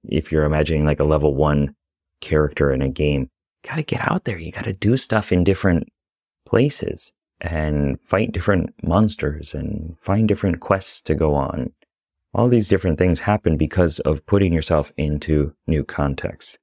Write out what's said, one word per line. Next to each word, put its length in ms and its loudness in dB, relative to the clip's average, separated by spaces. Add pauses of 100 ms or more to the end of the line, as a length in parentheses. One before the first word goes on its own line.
If 240 -4
you're 120 2
imagining, 420 2
like, 140 2
a 40 2
level 300 4
one 420 2 (460)
character 500 0
in 120 -2
a 60 -2
game, 320 0 (420)
you 80 -20
gotta 100 -6
get 260 -4
out 180 -4
there. 120 -8
You 140 -12
gotta 220 -8
do 240 2
stuff 340 -2
in 120 4
different 480 2 (540)
places 680 -2 (300)
and 600 -2
fight 320 -2
different 380 0 (120)
monsters 720 -2
and 440 -8
find 280 0
different 320 0
quests 420 -2
to 140 -2
go 180 2
on. 400 -4 (600)
All 140 4
these 220 2
different 300 2
things 200 4
happen 380 0
because 440 2
of 240 -2
putting 280 2
yourself 440 0
into 560 0 (120)
new 180 0
contexts. 800 -6